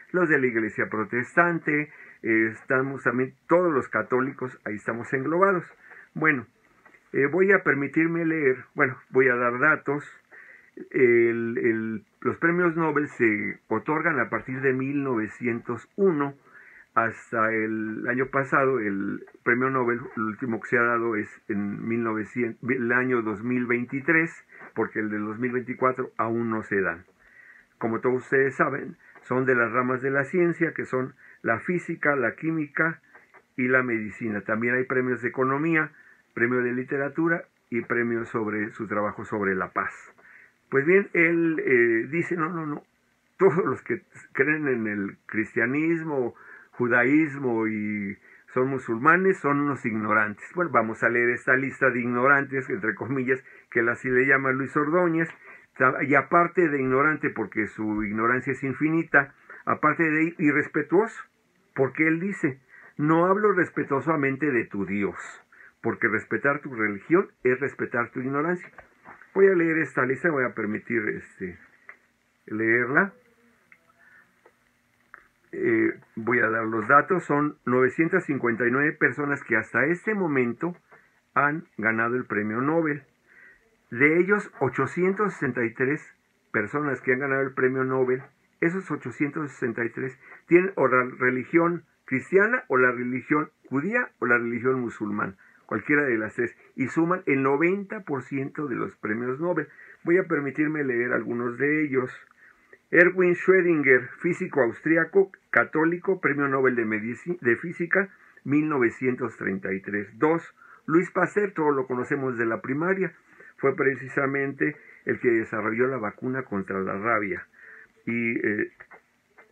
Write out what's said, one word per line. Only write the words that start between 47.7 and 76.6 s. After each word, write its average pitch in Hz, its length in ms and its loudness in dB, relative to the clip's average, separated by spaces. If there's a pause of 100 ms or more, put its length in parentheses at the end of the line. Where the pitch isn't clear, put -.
son 127 160 0
musulmanes 147 680 2
son 143 240 0
unos 143 240 -2
ignorantes". 107 600 0 (100)
Bueno, 170 160 -2
vamos 113 320 0
a 117 60 6
leer 120 200 2
esta 120 260 2
lista 131 360 0
de 123 80 -2
ignorantes, 131 720 0
entre 107 260 -2
comillas, 127 460 -2 (280)
que 117 120 2
él 117 80 2
así 123 200 -4
le 127 160 4
llama 135 260 4
Luis 131 240 -2
Ordóñez. 160 540 2 (480)
Ta-, 139 260 2
y 139 120 2
aparte 170 520 4
de 143 140 0
ignorante, 139 480 2
porque 107 380 -4
su 107 360 -4
ignorancia 113 480 0
es 127 120 -6
infinita, 147 720 0 (320)
aparte 151 440 2
de 160 300 0
irrespetuoso, 147 840 0 (520)
porque 135 320 0
él 165 120 2
dice, 170 400 -4 (380)
"No 160 300 4
hablo 202 240 4
respetuosamente 143 1000 0
de 113 140 0
tu 98 200 -4
Dios, 95 300 -2 (680)
porque 113 260 -2
respetar 113 520 0
tu 139 160 -12
religión 110 520 0 (160)
es 123 160 2
respetar 120 500 -4
tu 131 100 -10
ignorancia". 147 500 -4 (640)
Voy 196 140 8
a 196 60 6
leer 165 260 2
esta 143 260 0
lista, 135 260 0
voy 131 140 0
a 110 80 -4
permitir, 107 560 -4
este, 90 480 -10 (880)
leerla. 120 640 0 (2500)
Eh, 113 420 2 (220)
voy 113 240 0
a 110 100 2
dar 113 140 0